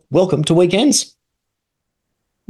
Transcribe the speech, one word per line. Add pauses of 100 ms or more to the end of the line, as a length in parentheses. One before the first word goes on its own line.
(120)
welcome
to
Weekends. (1300)